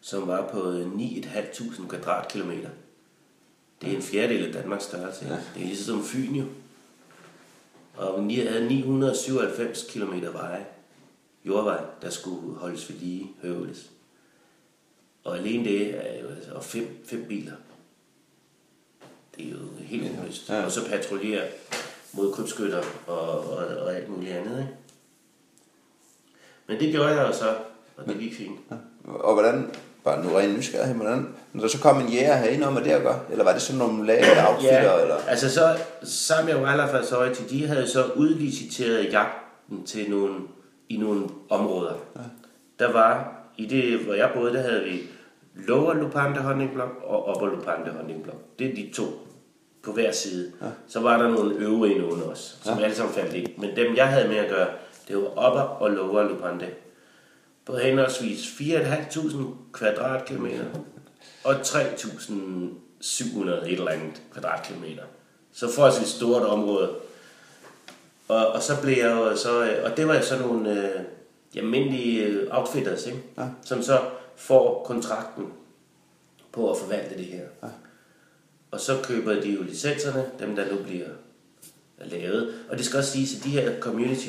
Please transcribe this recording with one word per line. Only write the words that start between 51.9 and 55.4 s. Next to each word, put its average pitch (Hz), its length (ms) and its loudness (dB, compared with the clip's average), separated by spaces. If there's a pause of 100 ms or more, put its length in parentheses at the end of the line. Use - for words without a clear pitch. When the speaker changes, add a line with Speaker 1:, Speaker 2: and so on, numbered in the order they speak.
Speaker 1:
nogle 85 260 -2
også, - 380 -10
som 110 160 -2
Speaker 2:
Ja. 104 60 0
Speaker 1:
alle 107 120 0
sammen 110 180 -2
faldt 92 200 -2
i. 87 240 -6
Men 98 180 -4
dem, 117 200 2
jeg 135 120 8
havde 131 200 6
med 107 80 2
at 101 140 2
gøre, 92 180 4 (400)
det 98 80 -2
var 98 60 2 (280)